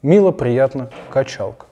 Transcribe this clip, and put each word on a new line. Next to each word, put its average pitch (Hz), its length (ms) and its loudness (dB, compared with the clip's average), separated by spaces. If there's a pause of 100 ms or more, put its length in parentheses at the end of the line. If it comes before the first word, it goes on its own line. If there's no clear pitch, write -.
мило, 185 300 4
приятно, 131 580 -2 (220)
качалка. - 600 -6